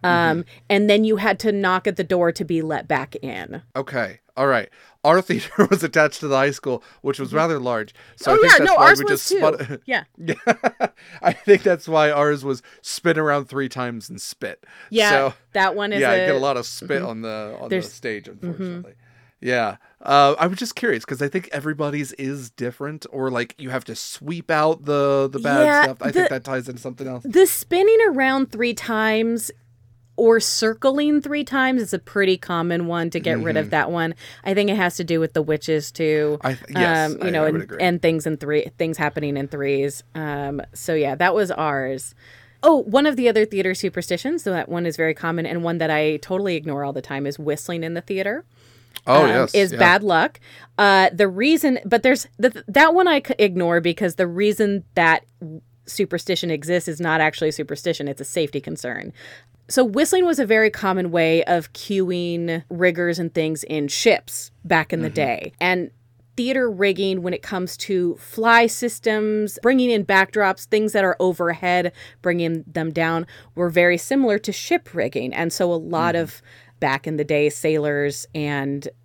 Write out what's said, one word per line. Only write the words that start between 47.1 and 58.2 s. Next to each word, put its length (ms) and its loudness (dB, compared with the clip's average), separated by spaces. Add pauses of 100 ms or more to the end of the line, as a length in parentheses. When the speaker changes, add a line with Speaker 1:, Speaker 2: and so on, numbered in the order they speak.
Speaker 1:
is 140 -6
whistling 460 -6
in 100 -6
the 60 -6
theater. 440 -6 (640)
Speaker 2:
Oh, 160 6
Speaker 1:
um, 60 4
Speaker 2:
yes, 260 0
Speaker 1:
is 180 2
Speaker 2:
yeah. 60 -6
Speaker 1:
bad 240 6
luck. 380 0 (360)
Uh, 360 6
the 160 2
reason, 560 2
but 180 2
there's 240 2 (160)
th-, 240 0
that 260 6
one 140 6
I 180 4
c-, 140 -2
ignore 420 2
because 360 -2
the 100 2
reason 560 0 (140)
that 280 4 (600)
superstition 640 -4
exists 380 -2
is 120 -8
not 200 0
actually 280 0
a 40 -2
superstition. 560 -6
It's 120 -8